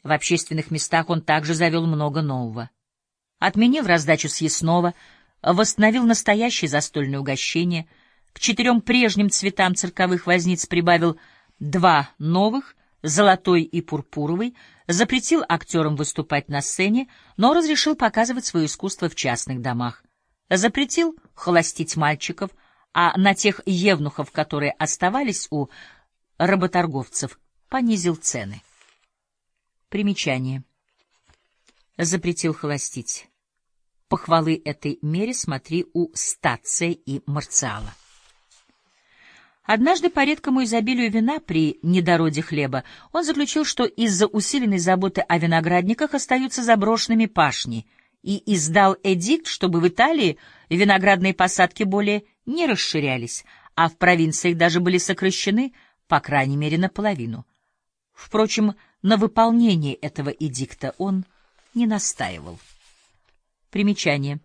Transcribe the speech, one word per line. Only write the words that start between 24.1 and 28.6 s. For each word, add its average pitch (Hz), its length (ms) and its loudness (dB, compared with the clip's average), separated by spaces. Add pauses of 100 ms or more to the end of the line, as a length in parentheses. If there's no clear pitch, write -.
которые 147 400 -4
оставались 196 800 -4
у 147 160 -4 (680)
работорговцев – 175 1000 -2 (320)
понизил 214 460 0
цены. 104 460 -8 (1300)